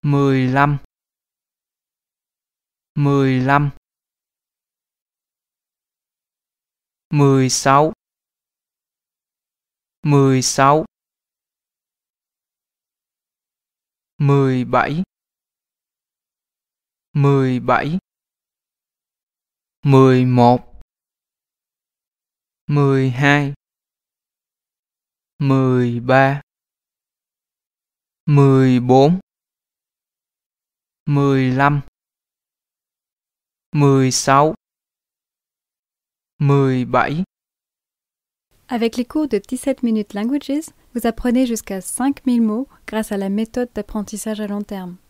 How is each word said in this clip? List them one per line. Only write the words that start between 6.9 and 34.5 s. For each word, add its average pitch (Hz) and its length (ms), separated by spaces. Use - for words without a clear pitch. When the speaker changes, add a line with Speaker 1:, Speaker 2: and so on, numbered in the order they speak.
Speaker 1:
mười 135 400
sáu, 143 440
mười 139 380
sáu, 147 440
mười 135 480
bảy, 127 380
mười 139 460
bảy, 123 380
mười 131 420
một, 123 340
mười 139 420
hai, 143 440
mười 127 600
ba, 135 420
mười 135 540
bốn, 135 400
mười 139 460
lăm, 143 300
mười 135 400
sáu, 143 420